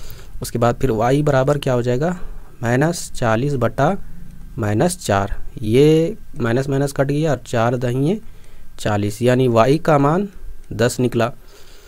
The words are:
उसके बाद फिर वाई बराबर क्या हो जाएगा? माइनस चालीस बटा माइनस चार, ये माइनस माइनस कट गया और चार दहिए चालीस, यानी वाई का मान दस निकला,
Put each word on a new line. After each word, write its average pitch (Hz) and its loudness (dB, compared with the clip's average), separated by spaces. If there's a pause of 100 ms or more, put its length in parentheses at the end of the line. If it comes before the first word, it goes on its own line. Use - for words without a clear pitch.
(420)
उसके - -4
बाद 120 2
फिर 135 0
वाई 127 2
बराबर 143 2
क्या 139 -2
हो 123 2
जाएगा? 131 0 (440)
माइनस 135 0
चालीस 123 0
बटा 135 0 (640)
माइनस 113 0
चार, 101 0 (220)
ये 156 4 (200)
माइनस 120 0
माइनस 139 0
कट 139 0
गया 147 0
और 123 0
चार 120 0
दहिए 135 0 (600)
चालीस, 104 -2
यानी 123 4
वाई 117 4
का 160 4
मान 160 2 (460)
दस 117 0
निकला, 117 0 (560)